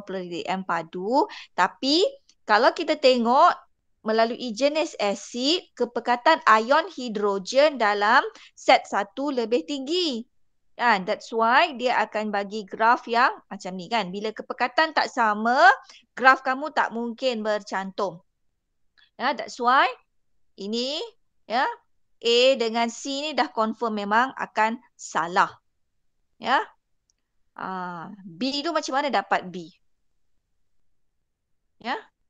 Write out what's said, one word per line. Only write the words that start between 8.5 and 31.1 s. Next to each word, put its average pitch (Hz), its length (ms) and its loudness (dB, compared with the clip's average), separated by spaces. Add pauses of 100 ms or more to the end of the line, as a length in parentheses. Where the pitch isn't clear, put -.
set - 320 4
satu 262 480 -4
lebih 233 320 -2
tinggi. 285 560 -4 (560)
Kan? 220 240 4
That's 208 320 -6
why 254 400 2
dia 240 320 0
akan 214 240 -4
bagi 202 320 -4
graf 226 480 0
yang 254 240 2 (160)
macam 190 240 -12
ni, 185 160 -12
kan? 196 240 -2
Bila 208 160 -6
kepekatan 302 640 -2
tak 247 160 0
sama, 233 560 2 (480)
graf 262 320 6
kamu 277 240 -4
tak - 240 0
mungkin 233 480 -4
bercantum. 202 800 -4 (960)
Ya, 254 160 -2
that's - 240 -10
why 262 320 4 (640)
ini, 240 480 -6 (480)
ya, 254 160 0 (560)
A 240 320 4
dengan 233 320 0
C 254 320 -10
ni 302 160 -6
dah 240 160 -2
confirm 220 480 -4
memang 214 400 0
akan 220 400 -2 (160)
salah. 170 560 -6 (880)
Ya. 277 240 -2 (960)
Ah, 180 640 -10
B 226 400 -6
tu 330 80 -4
macam 311 240 -4
mana 277 160 -2
dapat 190 400 -2
B? 170 160 -12 (2250)